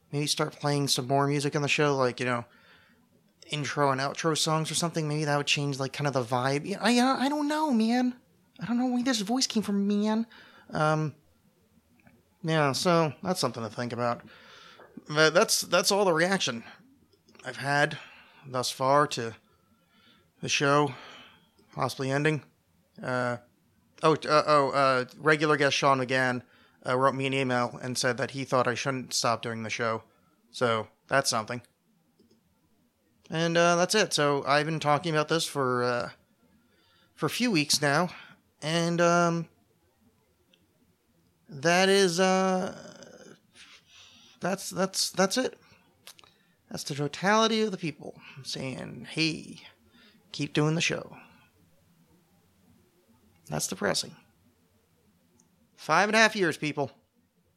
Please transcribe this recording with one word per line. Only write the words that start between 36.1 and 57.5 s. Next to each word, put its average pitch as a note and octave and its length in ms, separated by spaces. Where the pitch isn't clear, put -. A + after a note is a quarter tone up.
for - 120
a C#3 40
few A#3+ 220
weeks D3+ 300
now, D3+ 280
and, E3+ 400
um, E3+ 480
that F3 400
is, F#3+ 320
uh, F#3 520
that's, F#3+ 300
that's, F#3 400
that's G3 280
it. - 220
That's - 140
the D3+ 100
totality G#3+ 680
of A3 100
the F#3 60
people - 400
saying, C3 640
"Hey, - 520
keep - 220
doing D3+ 220
the E3+ 60
show." - 360
That's - 180
depressing. - 480
Five F3 320
and A3 80
a A3 40
half A3 140
years, F3 220
people. D3 360